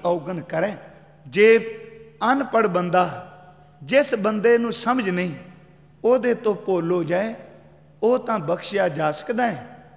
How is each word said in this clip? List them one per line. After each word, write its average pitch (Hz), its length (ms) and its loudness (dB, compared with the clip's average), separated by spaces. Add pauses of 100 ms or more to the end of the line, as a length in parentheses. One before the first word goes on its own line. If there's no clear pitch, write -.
ਔਗਣ 175 360 -4
ਕਰੈ।" 175 320 -4 (560)
ਜੇ 220 500 4 (540)
ਅਨਪੜ੍ਹ 226 360 0
ਬੰਦਾ, 180 640 -2 (500)
ਜਿਸ 262 320 2
ਬੰਦੇ 214 440 2
ਨੂੰ 233 140 -2
ਸਮਝ 233 380 0
ਨਹੀਂ, 180 220 -2 (720)
ਉਹਦੇ 240 300 2
ਤੋਂ 214 200 -2
ਭੁੱਲ 175 380 -2
ਹੋ 175 120 0
ਜਾਏ, 190 300 -2 (680)
ਉਹ 240 160 4
ਤਾਂ 233 200 -4
ਬਖਸ਼ਿਆ 175 500 -2
ਜਾ 151 240 -2
ਸਕਦਾ 240 340 -4
ਹੈ। - 400 -8 (100)